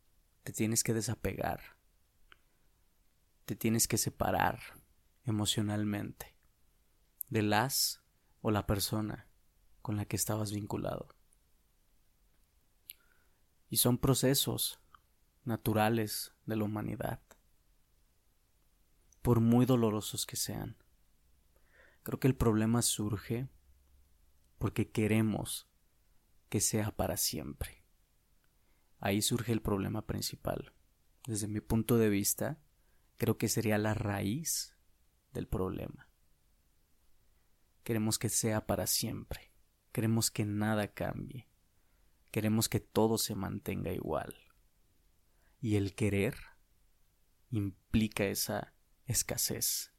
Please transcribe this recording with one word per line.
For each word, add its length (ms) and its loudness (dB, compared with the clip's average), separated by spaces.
te 120 -8
tienes 280 0
que 120 0
desapegar, 840 -4
te 100 -6
tienes 320 2
que 120 0
separar 600 0
emocionalmente 1080 -2
de 140 0
las 600 2
o 100 0
la 160 2
persona 600 -2
con 140 -4
la 100 -2
que 100 -6
estabas 360 -2
vinculado. 560 -6
Y 80 -4
son 220 4
procesos 840 2
naturales 880 0
de 120 -4
la 80 0
humanidad, 560 -4
por 180 4
muy 260 6
dolorosos 600 2
que 100 -12
sean. 400 -6
Creo 180 -6
que 80 6
el 80 4
problema 460 4
surge 680 -2
porque 320 0
queremos 800 2
que 120 2
sea 360 0
para 200 0
siempre. 680 -6
Ahí 220 0
surge 300 0
el 100 0
problema 440 -2
principal. 680 -6
Desde 220 -4
mi 120 -4
punto 380 2
de 100 6
vista, 520 0
creo 200 2
que 120 -2
sería 300 2
la 160 2
raíz 840 -2
del 160 -6
problema. 600 -4
Queremos 360 0
que 100 -2
sea 380 0
para 200 0
siempre. 640 -4
Queremos 380 2
que 140 -2
nada 500 0
cambie. 540 -8
Queremos 380 2
que 120 2
todo 380 4
se 160 -2
mantenga 580 -4
igual. 420 -4
Y 160 2
el 180 2
querer 420 0
implica 760 0
esa 480 -4
escasez, 920 -2